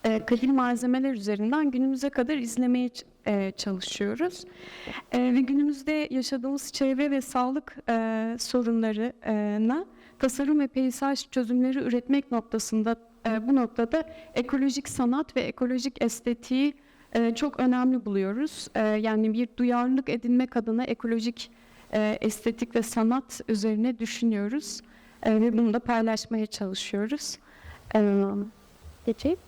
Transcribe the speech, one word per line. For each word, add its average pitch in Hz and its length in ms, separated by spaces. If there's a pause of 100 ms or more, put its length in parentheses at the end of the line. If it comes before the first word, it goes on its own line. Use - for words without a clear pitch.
e, 220 220
kadim 254 300
malzemeler 247 580
üzerinden 220 580
günümüze 262 380
kadar 269 280
izlemeye 247 500
ç-, - 160 (240)
e, 196 240
çalışıyoruz. 208 920 (680)
E, 247 80
ve 254 220
günümüzde 285 720
yaşadığımız 262 600
çevre 269 400
ve 269 100
sağlık, 254 560 (120)
e, 226 500
sorunlarına 226 1500 (340)
tasarım 277 400
ve 277 80
peyzaj 262 600
çözümleri 254 500
üretmek 247 520
noktasında, 220 640 (320)
e, 220 200
bu 269 80
noktada 240 480 (320)
ekolojik 262 540
sanat 262 460
ve 262 60
ekolojik 254 600
estetiği, 247 680 (400)
e, 233 220
çok 277 240
önemli 247 460
buluyoruz. 202 680
E, - 40
yani 220 540
bir 233 240
duyarlılık 247 520
edinmek 247 480
adına 226 260
ekolojik, 233 680 (420)
e, 214 280
estetik 226 540
ve 233 60
sanat 233 680
üzerine 220 520
düşünüyoruz. 226 840 (420)
E, 220 180
ve 226 160
bunu 233 160
da 247 60
paylaşmaya 226 680
çalışıyoruz. 202 920 (580)
E, 202 280 (840)
geçeyim. 294 320 (100)